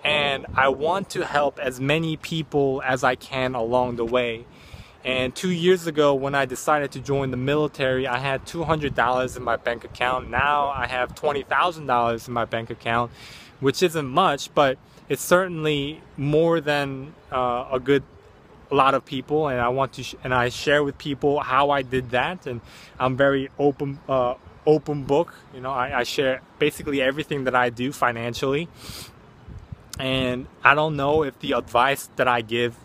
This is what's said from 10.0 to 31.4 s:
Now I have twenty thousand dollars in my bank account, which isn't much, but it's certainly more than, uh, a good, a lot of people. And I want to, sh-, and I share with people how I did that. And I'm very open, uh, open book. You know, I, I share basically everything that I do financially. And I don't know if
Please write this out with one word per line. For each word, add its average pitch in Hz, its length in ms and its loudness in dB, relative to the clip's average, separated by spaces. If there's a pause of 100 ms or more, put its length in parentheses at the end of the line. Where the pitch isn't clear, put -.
Now 143 420 2
I 127 180 -4
have 123 260 -2
twenty 143 300 -2
thousand 156 420 0
dollars 120 400 2
in 123 80 -8
my 117 120 0
bank 113 240 -6
account, 120 420 -2 (480)
which 135 200 0
isn't 160 280 0
much, 147 460 0
but 139 220 4 (320)
it's 139 140 -4
certainly 156 760 0 (160)
more 156 440 2
than, 143 540 -4 (160)
uh, 127 400 -2
a 131 80 0
good, 135 240 2 (680)
a 139 40 -2
lot 135 200 6
of 127 100 -2
people. 147 440 -2
And 123 120 -2
I 120 80 2
want 135 260 -2
to, 127 100 -12
sh-, - 180 -12
and 127 100 -2
I 123 160 2
share 147 360 2
with 139 120 -4
people 143 440 0
how 135 300 2
I 139 120 2
did 127 280 -4
that. 147 360 -2
And 120 140 -6 (380)
I'm 131 180 0
very 139 420 2
open, 143 400 0 (100)
uh, 127 260 2 (300)
open 151 380 2
book. 147 320 2 (180)
You 131 80 -16
know, 131 120 -6
I, 131 260 0
I 120 60 2
share 131 380 0 (180)
basically 147 420 0
everything 139 420 -2
that 127 120 0
I 123 140 4
do 123 200 -4
financially. 127 760 -2 (1300)
And 131 480 -2 (160)
I 135 140 8
don't 156 180 0
know 147 300 0
if 135 160 -8